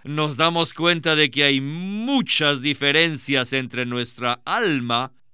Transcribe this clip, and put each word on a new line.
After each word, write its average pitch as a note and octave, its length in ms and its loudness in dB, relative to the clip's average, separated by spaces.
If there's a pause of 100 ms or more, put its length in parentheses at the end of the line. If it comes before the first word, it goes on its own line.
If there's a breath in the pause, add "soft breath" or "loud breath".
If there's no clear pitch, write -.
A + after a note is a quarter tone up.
nos D3+ 340 -4
damos E3 380 2
cuenta E3+ 400 2
de D3+ 160 4
que C#3+ 140 2
hay C#3 160 4
muchas F3 1000 0
diferencias C#3+ 920 0
entre B2+ 340 -4
nuestra B2 580 -4
alma C3 680 -2 (220)